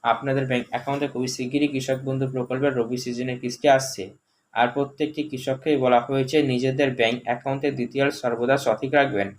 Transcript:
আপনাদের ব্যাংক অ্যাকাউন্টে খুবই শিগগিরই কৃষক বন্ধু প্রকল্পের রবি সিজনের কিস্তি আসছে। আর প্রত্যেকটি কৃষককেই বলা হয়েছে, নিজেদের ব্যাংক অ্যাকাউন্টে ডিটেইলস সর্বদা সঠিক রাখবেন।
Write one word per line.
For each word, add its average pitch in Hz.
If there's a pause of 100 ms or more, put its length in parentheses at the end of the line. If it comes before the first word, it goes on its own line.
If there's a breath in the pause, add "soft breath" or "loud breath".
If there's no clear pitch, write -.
আপনাদের 135
ব্যাংক 123
অ্যাকাউন্টে 139
খুবই 127
শিগগিরই 139
কৃষক 135
বন্ধু 135 (100)
প্রকল্পের 131
রবি 123
সিজনের 127
কিস্তি 123
আসছে। 131 (500)
আর 117
প্রত্যেকটি 143 (100)
কৃষককেই 135
বলা 127
হয়েছে, 135
নিজেদের 131 (100)
ব্যাংক 117
অ্যাকাউন্টে 135
ডিটেইলস 135
সর্বদা 120
সঠিক 131
রাখবেন। 110 (100)